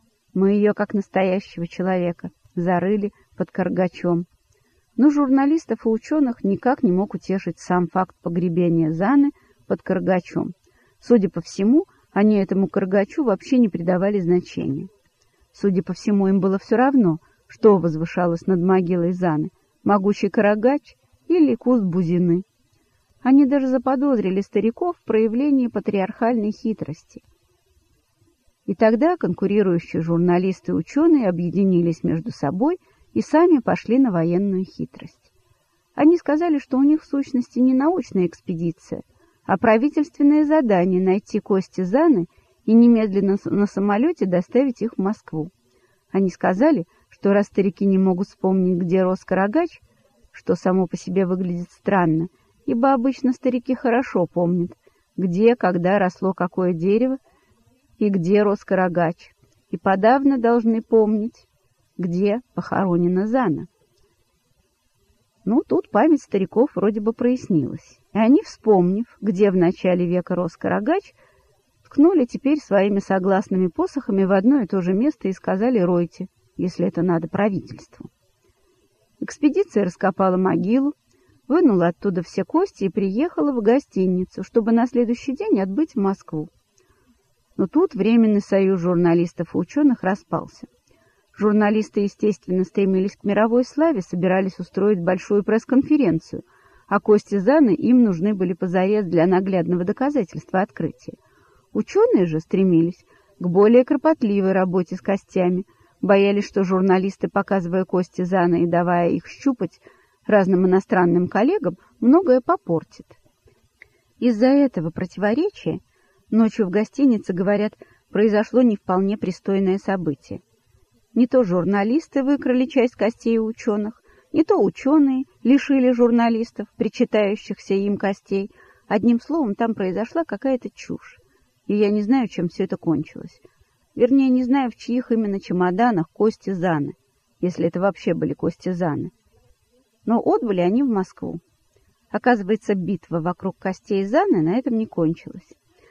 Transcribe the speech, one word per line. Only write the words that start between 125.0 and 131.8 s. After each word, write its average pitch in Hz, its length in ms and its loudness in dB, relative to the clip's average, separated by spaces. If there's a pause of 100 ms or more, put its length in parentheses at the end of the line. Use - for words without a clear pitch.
лишили 262 500 2
журналистов 233 840 0
причитающихся 214 960 -2
им 196 240 -2
костей. 196 540 -6 (360)
Одним 233 320 0
словом, 285 360 -4
там 226 180 -2
произошла 202 520 -4
какая-то 247 440 -4
чушь. - 500 -16 (460)
И 202 100 -2
я 208 140 2